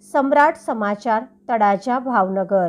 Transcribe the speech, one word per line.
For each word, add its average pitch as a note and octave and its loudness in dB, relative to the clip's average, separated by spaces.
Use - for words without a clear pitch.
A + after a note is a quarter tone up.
સમ્રાટ C#4+ 2
સમાચાર, A3 -2
તળાજા, A3 0
ભાવનગર. G3 -2